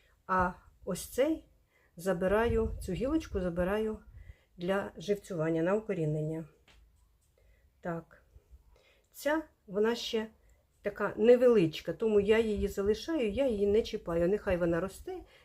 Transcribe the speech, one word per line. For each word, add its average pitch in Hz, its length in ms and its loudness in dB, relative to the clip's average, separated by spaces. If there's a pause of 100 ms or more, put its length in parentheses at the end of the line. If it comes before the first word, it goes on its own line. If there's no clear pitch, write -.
(260)
а 185 260 0 (320)
ось 185 220 -6
цей 311 380 -2 (520)
забираю, 196 840 0
цю - 120 -6
гілочку 247 480 -2
забираю 190 580 -2 (580)
для 190 400 -2
живцювання, 165 680 -2
на 180 120 2
укорінення. 160 720 -2 (1400)
Так, 165 420 -10 (920)
ця, 311 300 -2 (240)
вона 214 280 0
ще 226 320 -4 (560)
така 202 340 -4
невеличка, 226 760 6
тому 214 280 2
я 208 180 4
її 202 300 0
залишаю, 214 600 -2
я 247 160 0
її 202 200 0
не 208 160 4
чіпаю. 170 460 -2
Нехай 202 280 0
вона 170 240 0
росте, 190 360 -8 (280)